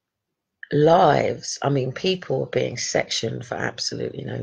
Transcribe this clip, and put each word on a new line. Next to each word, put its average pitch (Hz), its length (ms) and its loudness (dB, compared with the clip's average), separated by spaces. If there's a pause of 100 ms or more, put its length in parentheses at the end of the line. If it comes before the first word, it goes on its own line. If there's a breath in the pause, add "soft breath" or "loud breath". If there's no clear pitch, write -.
(720)
Lives, 147 920 4
I 135 80 0
mean, 131 220 0
people 180 520 -4
are 131 40 -6
being 127 300 -4
sectioned - 680 -4
for - 100 -8
absolutely - 680 -8
no 117 200 -8